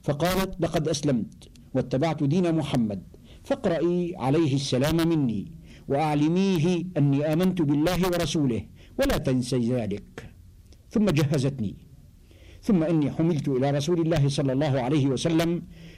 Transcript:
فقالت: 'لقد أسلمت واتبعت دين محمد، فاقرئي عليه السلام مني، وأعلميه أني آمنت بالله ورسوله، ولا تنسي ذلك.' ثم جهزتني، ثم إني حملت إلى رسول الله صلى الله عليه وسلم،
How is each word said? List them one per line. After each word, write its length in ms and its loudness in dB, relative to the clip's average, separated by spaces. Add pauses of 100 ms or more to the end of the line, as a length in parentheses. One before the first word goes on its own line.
فقالت: 580 -2
'لقد 280 -2
أسلمت 600 -2 (260)
واتبعت 500 0
دين 300 2
محمد، 480 -2 (420)
فاقرئي 720 0
عليه 380 2
السلام 540 0
مني، 440 0 (360)
وأعلميه 960 2 (120)
أني 360 2
آمنت 300 2
بالله 440 2
ورسوله، 560 0 (360)
ولا 200 2
تنسي 540 0
ذلك.' 580 -6 (600)
ثم 140 2
جهزتني، 720 0 (880)
ثم 200 2
إني 280 2
حملت 380 0
إلى 220 2
رسول 300 0
الله 280 2
صلى 240 0
الله 280 0
عليه 260 0
وسلم، 560 0 (360)